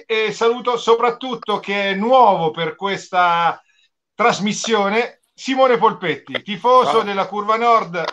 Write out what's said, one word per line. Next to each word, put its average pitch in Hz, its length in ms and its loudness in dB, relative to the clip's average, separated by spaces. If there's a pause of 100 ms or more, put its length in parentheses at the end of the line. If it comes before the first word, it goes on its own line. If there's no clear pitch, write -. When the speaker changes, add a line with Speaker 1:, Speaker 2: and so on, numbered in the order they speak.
Speaker 1:
e 220 260 -2
saluto 233 460 -2
soprattutto, 233 840 -2
che 202 300 -4
è 196 40 -2
nuovo 202 560 4
per 160 240 -6
questa 175 880 -2 (520)
trasmissione, 214 1040 -2 (140)
Simone 262 420 0
Polpetti, 165 680 -2
tifoso 226 480 2
Speaker 2:
Ciao. 214 120 2
Speaker 1:
della 196 240 -2
Curva 208 320 -2
Nord, 202 440 0 (100)